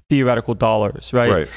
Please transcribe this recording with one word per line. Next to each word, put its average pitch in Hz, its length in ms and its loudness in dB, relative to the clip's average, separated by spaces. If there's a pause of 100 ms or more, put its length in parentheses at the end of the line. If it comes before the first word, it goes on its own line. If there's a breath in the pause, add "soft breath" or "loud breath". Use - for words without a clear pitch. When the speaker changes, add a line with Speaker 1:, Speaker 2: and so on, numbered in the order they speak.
Speaker 1:
theoretical 123 440 0
dollars, 107 600 -2
right? 120 180 2
Speaker 2:
Right. 82 260 0